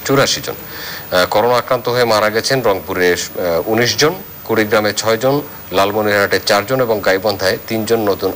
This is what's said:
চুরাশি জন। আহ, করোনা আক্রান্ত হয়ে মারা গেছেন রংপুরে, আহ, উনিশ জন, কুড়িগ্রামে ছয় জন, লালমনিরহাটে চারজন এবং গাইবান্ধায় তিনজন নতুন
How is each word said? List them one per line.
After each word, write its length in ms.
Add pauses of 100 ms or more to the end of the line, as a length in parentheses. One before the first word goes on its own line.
চুরাশি 360
জন। 120 (580)
আহ, 140
করোনা 320
আক্রান্ত 320
হয়ে 140
মারা 260
গেছেন 320
রংপুরে, 520
আহ, 520
উনিশ 320
জন, 160 (300)
কুড়িগ্রামে 500
ছয় 240
জন, 240 (300)
লালমনিরহাটে 760
চারজন 360
এবং 240
গাইবান্ধায় 520 (100)
তিনজন 320
নতুন 360